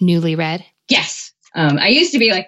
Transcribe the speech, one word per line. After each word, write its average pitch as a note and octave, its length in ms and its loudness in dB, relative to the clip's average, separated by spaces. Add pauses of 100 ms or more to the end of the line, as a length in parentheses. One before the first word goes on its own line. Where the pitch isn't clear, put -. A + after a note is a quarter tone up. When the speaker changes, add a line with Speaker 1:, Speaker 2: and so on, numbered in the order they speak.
Speaker 1:
newly E3+ 340 2
read? E3 280 -4 (260)
Speaker 2:
Yes. - 420 -4 (240)
Um, D3 240 2
I - 100 0
used D#4 240 2
to C4 60 2
be A3 120 2
like, F#3+ 160 -4